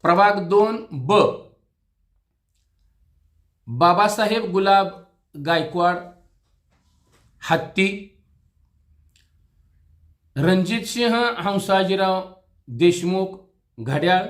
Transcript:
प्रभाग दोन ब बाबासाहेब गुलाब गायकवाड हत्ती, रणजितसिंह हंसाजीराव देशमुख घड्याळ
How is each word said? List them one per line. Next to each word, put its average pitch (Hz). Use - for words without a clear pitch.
प्रभाग 196
दोन 214
ब 151
बाबासाहेब 202
गुलाब 196
गायकवाड 170
हत्ती, 165
रणजितसिंह 208
हंसाजीराव 190
देशमुख 175
घड्याळ 151